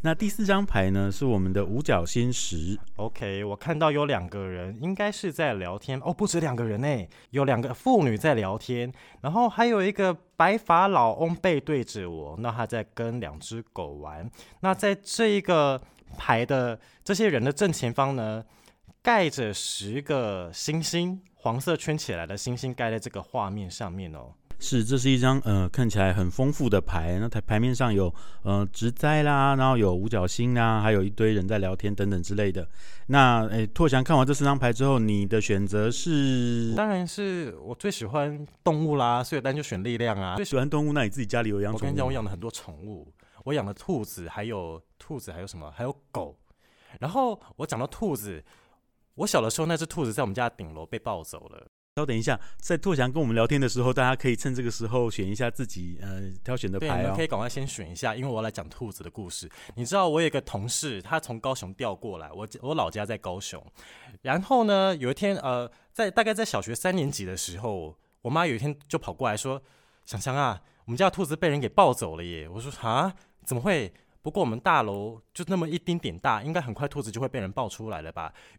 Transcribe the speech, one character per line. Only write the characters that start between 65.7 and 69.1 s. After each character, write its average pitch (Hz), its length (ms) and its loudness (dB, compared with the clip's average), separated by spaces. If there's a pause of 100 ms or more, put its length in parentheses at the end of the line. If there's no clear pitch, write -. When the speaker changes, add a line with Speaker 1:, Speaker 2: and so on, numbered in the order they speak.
Speaker 2:
在， 220 160 0
大 220 140 4
概 214 100 2
在 214 120 0
小 101 180 -2
学 113 100 -8
三 180 220 -2
年 147 160 0
级 101 140 -6
的 92 120 -6
时 87 220 -8
候， 95 380 -6 (260)
我 120 80 -4
妈 165 160 2
有 139 80 0
一 113 40 -4
天 143 180 -4 (100)
就 - 100 -6
跑 - 160 -6